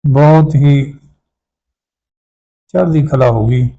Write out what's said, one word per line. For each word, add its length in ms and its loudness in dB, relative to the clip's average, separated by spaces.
ਬਹੁਤ 520 2
ਹੀ 380 0
ਚੜ੍ਹਦੀ 340 -2
ਕਲਾ 240 -2
ਹੋ 160 -2
ਗਈ। 320 -2